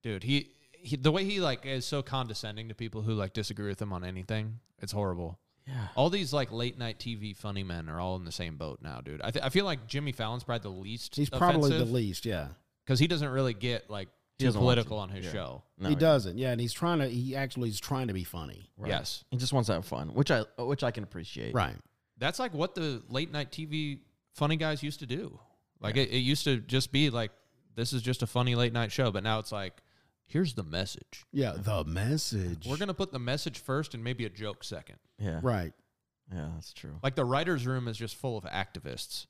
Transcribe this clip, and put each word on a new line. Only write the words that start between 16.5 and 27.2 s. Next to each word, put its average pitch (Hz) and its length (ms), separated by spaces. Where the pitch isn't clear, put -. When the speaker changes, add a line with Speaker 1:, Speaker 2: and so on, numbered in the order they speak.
Speaker 3:
and 117 80
he's 120 120
trying 170 260
to, 135 100
he 123 280
actually 127 320
is 101 100
trying 131 300
to 98 60
be 92 100
funny. 85 520
Speaker 2:
Right. 90 120
Speaker 1:
Yes. - 420
Speaker 2:
He 127 60
just 127 160
wants 120 160
to 101 60
have 85 120
fun, 71 280
which 139 180
I, 113 100
which 131 240
I 123 80
can 110 140
appreciate. 64 500
Speaker 3:
Right. 73 220
Speaker 1:
That's, 139 220
like, 240 140
what 165 200
the 151 340
late 139 220
night 143 220
T 156 120
V 151 360
funny 151 220
guys 156 260
used 147 180
to 143 60
do. 131 320
Like, 107 160
Speaker 2:
Yeah. 135 80
Speaker 1:
it, - 60
it 123 80
used 131 260
to 139 140
just 127 320
be, 139 200
like, 113 200